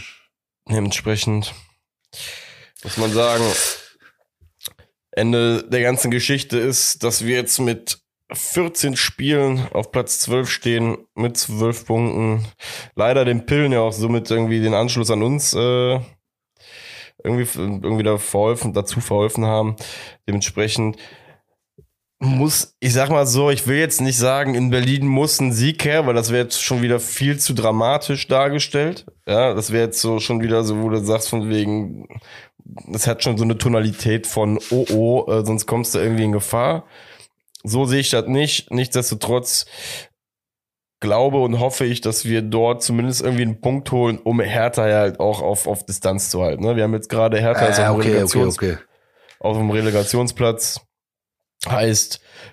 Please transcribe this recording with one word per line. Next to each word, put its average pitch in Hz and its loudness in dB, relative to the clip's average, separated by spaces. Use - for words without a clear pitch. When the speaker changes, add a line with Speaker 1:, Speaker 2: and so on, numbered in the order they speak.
Speaker 1:
Dementsprechend 107 -2
muss 104 -8
man 110 0
sagen, 117 2
Ende 117 2
der 123 0
ganzen 123 0
Geschichte 123 0
ist, - 0
dass 113 -2
wir 123 0
jetzt 123 0
mit - -4
vierzehn 165 -2
Spielen 135 0
auf 110 -4
Platz - -2
zwölf 123 -2
stehen, 117 0
mit 120 -2
zwölf 113 -2
Punkten. 110 0
Leider 127 2
den 117 0
Pillen 147 2
ja 123 4
auch 113 2
somit 113 0
irgendwie 113 0
den 110 2
Anschluss 117 0
an 107 2
uns, 139 0
äh, 123 2
irgendwie, 120 0
irgendwie 101 -2
da 104 2
verholfen, 107 0
dazu 101 -2
verholfen 107 0
haben. 110 0
Dementsprechend 107 -2
muss, 135 0
ich 123 0
sag 131 2
mal 147 4
so, 135 4
ich 139 0
will 135 2
jetzt 156 0
nicht 131 0
sagen, 135 2
in 123 2
Berlin 127 2
muss 139 2
ein 131 2
Sieg 135 0
her, 151 2
weil 123 2
das 117 0
wäre 123 2
jetzt - -4
schon 120 0
wieder 120 2
viel 143 -2
zu - 0
dramatisch 120 0
dargestellt. 143 0
Ja, 113 2
das 107 -2
wäre 117 2
jetzt 113 -4
so 113 0
schon 117 -2
wieder 113 2
so, 107 0
wo 110 0
du 110 0
sagst 107 0
von 110 -2
wegen, 107 -2
das 107 -4
hat 117 -2
schon 117 0
so 113 0
eine 113 0
Tonalität 110 0
von, 107 0
oh, 123 2
oh, 117 2
äh, 110 2
sonst 110 -2
kommst 117 -2
du 85 0
irgendwie 113 2
in 107 2
Gefahr. 123 -2
So 120 0
sehe 131 0
ich 131 -2
das - 0
nicht. 143 -2
Nichtsdestotrotz 123 -2
glaube 127 2
und 120 2
hoffe 131 0
ich, 120 -2
dass 113 -2
wir 113 0
dort 113 0
zumindest 120 -2
irgendwie 123 0
einen 110 -2
Punkt 135 -2
holen, 120 2
um 117 0
Hertha 117 0
ja 107 4
halt 101 0
auch 104 0
auf, 95 -2
auf 98 -6
Distanz 95 -2
zu 90 -2
halten, 90 -2
ne? 117 0
Wir 110 0
haben 107 0
jetzt 107 -6
gerade, 110 2
Hertha 117 2
ist 104 2
Speaker 2:
Äh, 104 4
Speaker 1:
auf 107 2
dem - 2
Speaker 2:
okay, 107 4
okay, 90 0
Speaker 1:
Relegations-, 90 2
Speaker 2:
okay. 90 -2
Speaker 1:
auf 107 0
dem 107 2
Relegationsplatz. 110 0
Heißt, 110 0